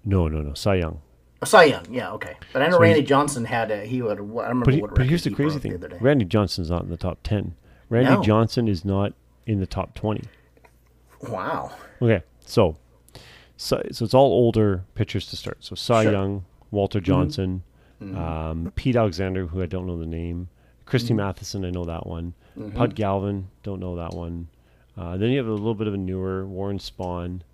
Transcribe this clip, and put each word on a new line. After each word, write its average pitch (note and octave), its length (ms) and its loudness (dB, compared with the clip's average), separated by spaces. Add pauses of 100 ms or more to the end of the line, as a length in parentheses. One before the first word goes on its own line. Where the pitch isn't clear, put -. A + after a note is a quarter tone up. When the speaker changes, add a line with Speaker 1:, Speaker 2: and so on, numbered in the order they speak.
Speaker 1:
No, F#2 240 4
no, D#2 140 -2
no. C#2+ 120 -6
Cy G2 220 0
Young. E2 260 -2 (400)
Speaker 2:
Oh, - 40 -4
Cy - 200 10
Young, B2+ 260 0
yeah, G#2+ 220 -6
okay. - 220 -12 (180)
But C3 80 2
I D3+ 60 4
know F3+ 100 4
Speaker 1:
So - 40 6
Speaker 2:
Randy D#3+ 200 6
Speaker 1:
he's C#3 80 -2
Speaker 2:
Johnson C#3 360 2
had A2+ 260 -4
a, G#2 140 -6
he B2 160 -4
would, G#2 180 -2
I - 20 -10
remember A2+ 440 -4
Speaker 1:
But B2+ 100 6
he, F3 60 2
Speaker 2:
what - 140 -8
Speaker 1:
but C3 120 4
here's E3+ 180 0
Speaker 2:
record - 0 -
Speaker 1:
the C3+ 40 0
Speaker 2:
he G2+ 60 -4
Speaker 1:
crazy D3 140 0 (100)
Speaker 2:
broke - 40 -10
the G#2 60 -4
Speaker 1:
thing. F#2+ 60 -6
Speaker 2:
other E2 140 -10
day. E2 100 -14
Speaker 1:
Randy A#2+ 260 4
Johnson's F#2 440 0
not F2 140 -2
in F#2+ 60 -10
the E2+ 80 -6
top F2 260 -6
ten. F#2 320 -4 (340)
Randy B2+ 220 4
Speaker 2:
No. G3 120 6
Speaker 1:
Johnson A2 440 4
is F#2 180 0
not G2 280 0 (320)
in G#2 140 0
the F#2 80 -2
top - 260 -6
twenty. G#2+ 300 -4 (1000)
Speaker 2:
Wow. G2+ 500 -6 (300)
Speaker 1:
Okay, A2+ 220 4 (220)
so, F2+ 320 2 (800)
so, - 240 -2 (100)
so - 140 -4
it's G2+ 80 -2
all C3 180 8
older G#2+ 520 4 (120)
pitchers - 320 -2
to - 80 -12
start. - 280 -10
So - 120 -12
Cy A2+ 280 4
Speaker 2:
Sure. G#2+ 80 6
Speaker 1:
Young, G2 340 0 (260)
Walter G2+ 280 2
Speaker 2:
Mm-hmm. E2+ 60 -4
Speaker 1:
Johnson, F#2 580 0 (380)
Speaker 2:
Mm-hmm. F#2+ 160 -10
Speaker 1:
um, E2 580 -4
Pete B2 220 0
Alexander, F#2+ 500 0
who F2+ 140 -4
I F2+ 60 -2
don't F#2 200 -6
know F2 100 -6
the E2 80 -6
name, E2+ 440 -6 (360)
Christy A#2+ 240 -2
Speaker 2:
Mm-hmm. A2+ 80 4
Speaker 1:
Matheson, G2 480 -4
I F2+ 40 -4
know F2 160 -4
that E2 220 -8
one, E2+ 260 -8 (240)
Speaker 2:
Mm-hmm. G#2 200 -12
Speaker 1:
Pud A#2 180 0
Galvin, G2 520 -2 (160)
don't G2 160 -8
know F2+ 180 -8
that E2+ 160 -8
one. E2+ 340 -8 (500)
Uh, F2+ 200 -8
then A2 120 0
you C3+ 80 2
have A#2+ 100 -2
a A2 40 -4
little G#2+ 240 -2
bit G#2+ 120 -4
of G2+ 60 -2
a G2 40 -4
newer F#2+ 500 -4
Warren G2 320 -6
Spahn F2+ 640 -8 (120)